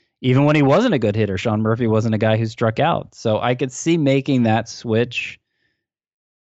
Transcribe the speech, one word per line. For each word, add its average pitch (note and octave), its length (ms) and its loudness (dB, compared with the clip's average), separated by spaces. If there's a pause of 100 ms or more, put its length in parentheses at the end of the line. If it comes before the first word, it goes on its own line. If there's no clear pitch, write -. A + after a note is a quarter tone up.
(220)
even B2+ 240 2
when D3+ 100 4
he D3+ 60 4
wasn't F3+ 320 4
a C#3 60 0
good G#2+ 160 0
hitter, G2+ 220 -2
Sean G#2+ 240 -2
Murphy A2+ 260 0
wasn't A2 280 0
a G#2 40 0
guy A2 180 2
who A2+ 80 -2
struck A2+ 340 -2
out. - 360 -2
So G#2+ 240 -2
I B2 160 -2
could C3 160 -6
see E3 260 -2
making C3+ 460 0
that A2 260 0
switch. - 680 -4 (1040)